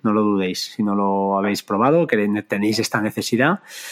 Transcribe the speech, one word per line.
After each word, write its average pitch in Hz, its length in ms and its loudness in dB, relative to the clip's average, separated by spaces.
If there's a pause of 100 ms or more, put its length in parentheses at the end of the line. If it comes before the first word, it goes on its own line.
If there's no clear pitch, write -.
no 110 100 2
lo 107 100 2
dudéis. 98 540 0
Si 110 60 -2
no 101 120 0
lo 98 440 2
habéis 101 240 -2
probado, 139 440 2
que 104 400 -2
tenéis 107 320 0
esta 113 220 -2
necesidad, 120 600 0 (320)